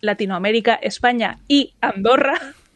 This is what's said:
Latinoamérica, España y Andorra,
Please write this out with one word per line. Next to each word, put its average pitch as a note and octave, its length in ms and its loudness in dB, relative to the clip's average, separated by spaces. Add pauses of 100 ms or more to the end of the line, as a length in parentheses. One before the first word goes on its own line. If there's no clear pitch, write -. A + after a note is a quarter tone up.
Latinoamérica, G#3 720 0
España A#3 640 -2 (100)
y C#4+ 320 2
Andorra, C4 580 2 (380)